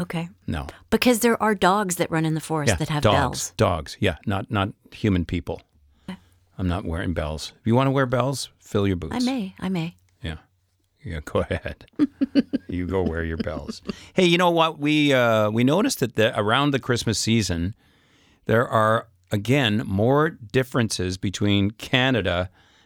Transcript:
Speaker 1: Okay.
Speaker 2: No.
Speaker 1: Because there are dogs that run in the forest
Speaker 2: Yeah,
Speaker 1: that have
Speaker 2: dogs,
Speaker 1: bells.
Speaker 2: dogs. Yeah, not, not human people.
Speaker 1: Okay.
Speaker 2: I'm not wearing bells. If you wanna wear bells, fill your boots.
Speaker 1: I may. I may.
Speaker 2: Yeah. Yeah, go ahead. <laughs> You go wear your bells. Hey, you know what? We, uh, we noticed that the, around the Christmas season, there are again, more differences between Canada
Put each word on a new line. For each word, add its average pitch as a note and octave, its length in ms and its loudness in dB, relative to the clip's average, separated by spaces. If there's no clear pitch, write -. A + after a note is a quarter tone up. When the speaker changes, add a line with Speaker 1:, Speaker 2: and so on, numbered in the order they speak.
Speaker 1:
Okay. E3+ 280 -8
Speaker 2:
No. D2 180 -4
Speaker 1:
Because A#3 300 2
there A#3 240 2
are G#3+ 100 2
dogs F#3 440 2
that E3+ 120 -2
run D#3+ 160 0
in D#3 80 0
the D#3+ 80 -2
forest D3+ 300 -2
Speaker 2:
Yeah, F#2+ 60 2
Speaker 1:
that D#3 120 -4
have D3 140 0
Speaker 2:
dogs, G#2 140 6
Speaker 1:
bells. - 400 -2
Speaker 2:
dogs. F#2 420 0
Yeah, F#2 160 0
not, G2+ 240 -4
not G2+ 200 0
human F#2 340 0
people. E2+ 360 -6
Speaker 1:
Okay. F#3 80 -14
Speaker 2:
I'm F#2+ 120 -2
not F2+ 160 -4
wearing E2+ 280 -4
bells. D#2 460 -6
If - 80 -6
you A2+ 80 4
wanna C3+ 160 2
wear C3+ 140 2
bells, B2+ 440 -4
fill G2+ 280 -2
your F#2+ 80 2
boots. E2+ 200 -8
Speaker 1:
I A#3+ 40 -4
may. A#3+ 400 -4
I F#3 100 -6
may. F3 260 -4
Speaker 2:
Yeah. D#2+ 140 -8
Yeah, E2 200 -8
go - 180 -2
ahead. - 440 -6
<laughs> D4+ 80 2
You F2+ 140 -6
go F#2 160 -2
wear E2 220 -2
your E2 140 -6
bells. D#2 440 -10
Hey, F#3+ 120 2
you E3+ 120 4
know F3+ 140 2
what? E3 260 0
We, D3 340 2
uh, A2+ 380 4
we A2+ 140 2
noticed F3+ 380 2
that A#2 160 -4
the, A#2 220 2
around A#2+ 300 2
the C3+ 80 0
Christmas A#2 400 -2
season, F#2 560 0
there A2+ 220 2
are A2 400 2
again, A2 540 0
more B2+ 440 2
differences G#2+ 880 -2
between G2+ 540 0
Canada G2+ 760 0